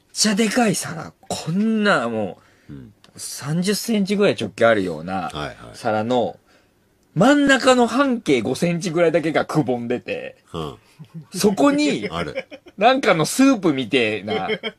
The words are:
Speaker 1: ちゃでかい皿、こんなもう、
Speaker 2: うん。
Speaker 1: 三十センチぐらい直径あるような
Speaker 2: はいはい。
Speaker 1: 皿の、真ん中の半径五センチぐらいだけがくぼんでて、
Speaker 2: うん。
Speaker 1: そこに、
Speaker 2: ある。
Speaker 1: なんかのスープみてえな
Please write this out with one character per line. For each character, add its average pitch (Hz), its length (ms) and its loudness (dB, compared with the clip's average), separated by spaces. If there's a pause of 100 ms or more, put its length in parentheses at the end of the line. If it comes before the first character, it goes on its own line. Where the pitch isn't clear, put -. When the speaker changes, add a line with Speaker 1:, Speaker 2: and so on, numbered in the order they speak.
(120)
Speaker 1:
ち - 180 0
ゃ 208 40 0
で 214 140 2
か 233 180 2
い 185 80 2
皿、 156 380 -10 (160)
こ - 240 -8
ん 214 320 0
な 156 240 2
も 107 320 -4 (280)
う、 - 40 -16
Speaker 2:
う - 40 -14
ん。 120 160 -18 (240)
Speaker 1:
三 156 460 -6
十 196 140 0
セ 226 240 -2
ン 196 40 0
チ 196 120 0
ぐ 202 80 4
ら 180 60 6
い 120 80 0
直 110 120 -4
径 - 160 2
あ 113 80 6
る 101 80 2
よ 82 180 -6
う 80 40 -12
な 90 280 -6
Speaker 2:
は - 0 -
い 78 40 -8
は 73 160 -6
い。 - 20 -20 (200)
Speaker 1:
皿 107 280 -2
の、 117 380 0 (760)
真 240 200 6
ん 285 120 2
中 262 300 4
の 240 100 4
半 247 340 0
径 127 220 2
五 123 140 -2
セ 175 160 0
ン 170 80 -4
チ 180 100 -6
ぐ 156 100 0
ら 175 60 4
い 160 60 2
だ 170 100 2
け 160 80 -2
が 139 160 0
く 156 160 2
ぼ 123 160 -2
ん 120 80 -8
で 120 140 -2
て、 71 360 -10 (160)
Speaker 2:
う 85 60 -8
ん。 76 180 -8 (560)
Speaker 1:
そ 202 200 2
こ 277 180 2
に、 277 400 0
Speaker 2:
あ - 140 -4
る。 - 240 -10 (280)
Speaker 1:
な 226 160 4
ん 269 80 0
か 214 140 2
の 156 100 0
ス 262 200 2
ー 269 140 4
プ 175 140 2
み 131 160 -4
て 110 300 0
え 92 60 -10
な 107 240 -4 (300)